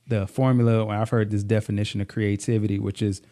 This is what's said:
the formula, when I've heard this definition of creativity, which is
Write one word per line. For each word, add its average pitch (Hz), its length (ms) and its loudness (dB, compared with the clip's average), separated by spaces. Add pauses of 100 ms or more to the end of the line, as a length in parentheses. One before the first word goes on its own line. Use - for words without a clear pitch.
the 104 200 0
formula, 117 560 2
when 104 140 -4
I've 110 120 -2
heard 107 220 0
this 104 120 0
definition 104 580 -2
of 95 60 -4
creativity, 104 720 -2
which 101 220 -4
is 101 200 -2 (100)